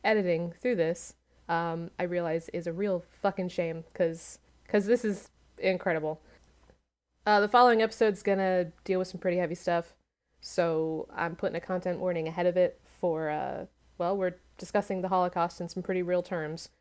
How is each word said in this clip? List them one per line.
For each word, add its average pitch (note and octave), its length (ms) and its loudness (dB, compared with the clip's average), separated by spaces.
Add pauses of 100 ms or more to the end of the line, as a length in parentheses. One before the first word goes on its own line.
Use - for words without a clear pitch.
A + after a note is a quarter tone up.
editing F3+ 480 2
through B3 240 -2
this, E3+ 400 -2 (340)
um, E3+ 480 -2
I F#3 60 -2
realize E3+ 460 -2
is E3+ 180 -6
a E3+ 40 -4
real F3+ 320 -2 (200)
fucking F#3+ 260 0
shame, E3 360 -4 (100)
'cause, E3 420 -2 (300)
'cause G3+ 180 2
this A#3+ 180 2
is G#3 280 -4 (260)
incredible. E3 640 -2 (1040)
Uh, G#3 140 6
the G#3 80 2
following A#3+ 340 8
episode's A3 400 2
gonna F#3+ 440 2 (180)
deal F#3 160 0
with F3+ 80 -2
some F3 120 -12
pretty F3 180 0
heavy E3+ 180 -2
stuff, E3+ 400 -2 (460)
so D#3+ 720 -2
I'm E3+ 240 -4
putting - 200 -4
a - 40 -4
content F3+ 400 -4
warning E3+ 280 -2
ahead E3+ 180 -2
of F3 100 2
it F3+ 300 2
for, D#3+ 460 -2
uh, C3+ 340 -6 (320)
well, F3+ 180 0
we're F#3 200 -2 (240)
discussing F#3+ 420 -2
the F3+ 80 -2
Holocaust F3+ 500 0
in F3 100 -6
some F#3 120 -8
pretty F#3 220 -2
real F3 180 0
terms D#3+ 480 -6 (120)